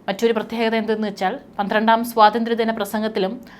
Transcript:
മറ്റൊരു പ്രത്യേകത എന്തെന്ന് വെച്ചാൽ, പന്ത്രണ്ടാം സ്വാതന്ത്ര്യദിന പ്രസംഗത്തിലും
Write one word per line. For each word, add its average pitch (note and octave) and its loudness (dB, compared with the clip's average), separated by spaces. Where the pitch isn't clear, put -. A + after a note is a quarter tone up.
മറ്റൊരു A3+ 0
പ്രത്യേകത A3+ -2
എന്തെന്ന് G#3+ -2
വെച്ചാൽ, G3+ -4
പന്ത്രണ്ടാം A3 2
സ്വാതന്ത്ര്യദിന A3+ 2
പ്രസംഗത്തിലും G#3+ -4